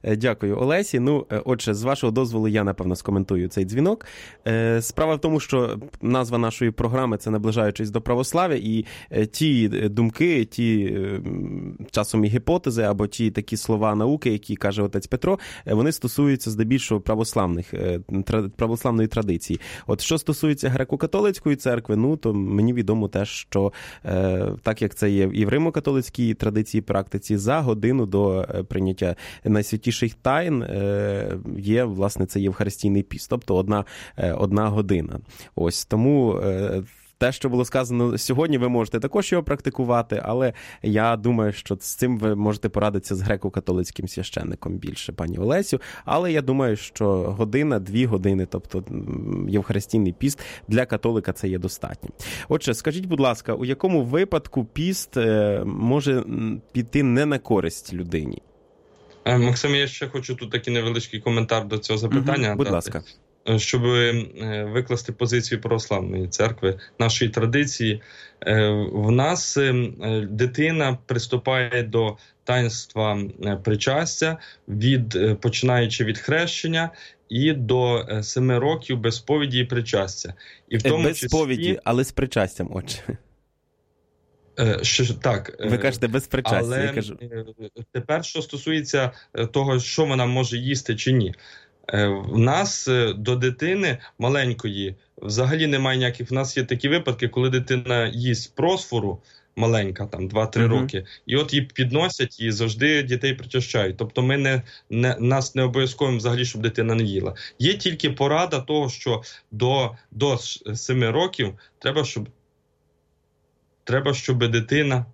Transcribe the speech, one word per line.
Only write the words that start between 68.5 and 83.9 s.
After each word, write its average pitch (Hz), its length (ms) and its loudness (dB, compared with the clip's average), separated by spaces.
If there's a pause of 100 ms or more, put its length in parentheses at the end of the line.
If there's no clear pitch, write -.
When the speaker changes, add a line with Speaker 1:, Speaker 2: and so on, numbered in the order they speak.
Speaker 2:
в 107 180 2
нас, 143 460 2
е, 135 160 4 (280)
е, 110 200 0
дитина 127 840 0
приступає 123 760 0
до 110 340 0 (260)
таїнства, 110 760 0 (260)
е, 101 180 0
причастя, 156 720 0 (300)
від, 113 480 2
е, 104 200 2
починаючи 120 680 0
від 104 140 -2
хрещення 165 720 -2 (400)
і 143 240 2
до, 123 560 2
е, 107 140 -2
семи 127 360 2
років 135 400 0
без 113 160 0
сповіді 143 440 0
і 123 40 2
причастя. 110 680 -2 (360)
І 113 80 0
в - 80 4
Speaker 1:
Е, 135 40 4
Speaker 2:
тому 156 140 2
Speaker 1:
без 156 140 2
Speaker 2:
числі 127 100 -4
Speaker 1:
сповіді, 156 560 0
але 123 200 2
з - 80 -4
причастям, 95 640 -2
отже. - 240 -6 (1600)